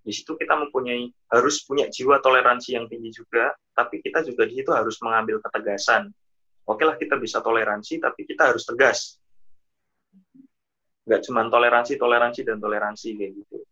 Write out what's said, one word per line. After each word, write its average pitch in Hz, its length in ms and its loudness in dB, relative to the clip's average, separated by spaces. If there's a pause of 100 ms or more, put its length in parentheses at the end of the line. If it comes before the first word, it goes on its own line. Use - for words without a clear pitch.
Di 107 140 -10
situ 156 240 -10
kita - 180 0
mempunyai, 123 540 -4 (180)
harus 123 380 2
punya 139 240 -2
jiwa 135 320 2
toleransi 123 560 4
yang 113 80 -6
tinggi 113 260 -12
juga, 117 400 -2 (220)
tapi - 260 0
kita - 240 -2
juga 117 240 0
di 120 80 -8
situ 135 160 -4
harus 113 300 0
mengambil 113 400 0
ketegasan. 104 680 -2 (540)
Oke 110 200 -2
lah, 160 120 2
kita 147 240 -2
bisa 113 240 -4
toleransi, 110 560 -2
tapi 135 240 -4
kita 127 320 2
harus 117 80 -4
tegas. 120 560 0 (1800)
Nggak 110 240 0
cuma 117 200 0
toleransi, 120 480 4
toleransi, 120 480 2
dan 113 160 -4
toleransi 104 560 -4
kayak 101 200 -8
gitu. 104 240 -16 (140)